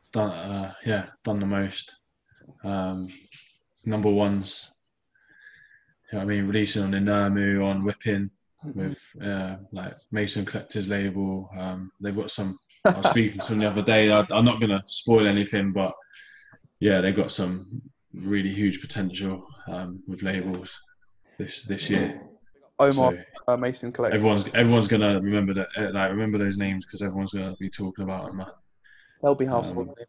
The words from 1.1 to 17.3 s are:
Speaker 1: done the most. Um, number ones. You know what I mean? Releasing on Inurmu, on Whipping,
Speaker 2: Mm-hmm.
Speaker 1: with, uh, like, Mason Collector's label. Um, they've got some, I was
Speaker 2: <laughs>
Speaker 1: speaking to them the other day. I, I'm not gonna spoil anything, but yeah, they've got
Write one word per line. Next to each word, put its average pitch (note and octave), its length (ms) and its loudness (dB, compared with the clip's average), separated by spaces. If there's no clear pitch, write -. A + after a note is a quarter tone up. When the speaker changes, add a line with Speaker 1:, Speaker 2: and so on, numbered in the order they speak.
Speaker 1:
done G#2 160 -2
the G2 60 -2
most. G2 560 -4
Um, F#2+ 440 -4
number G#2+ 240 2
ones. G2+ 680 0
You A2 80 -6
know G2 60 -4
what G#2 80 0
I - 20 0
mean? G2+ 120 0
Releasing G#2 360 0
on G2 80 0
Inurmu, G2+ 720 2
on G2 220 0
Whipping, G2+ 440 -2
Speaker 2:
Mm-hmm. C#3+ 140 -8
Speaker 1:
with, F#2+ 200 -4
uh, F#2+ 340 -4
like, F#2+ 200 -10
Mason G#2 320 -2
Collector's G2+ 460 -6
label. F#2+ 680 -2
Um, F#2 360 -8
they've G2+ 140 -4
got G#2+ 160 -4
some, F#2+ 260 -4
I F#3 100 6
was F#3 120 -2
Speaker 2:
<laughs> D3 60 6
Speaker 1:
speaking A2+ 300 2
to - 80 -8
them A2 100 0
the G#2+ 80 4
other G2+ 160 0
day. G#2+ 280 6
I, G#2 200 6
I'm A2 120 6
not A#2 160 6
gonna G2+ 280 2
spoil A2 400 4
anything, G2+ 440 2
but F#2+ 220 -2
yeah, G2 200 6
they've F#2+ 160 2
got G2+ 160 0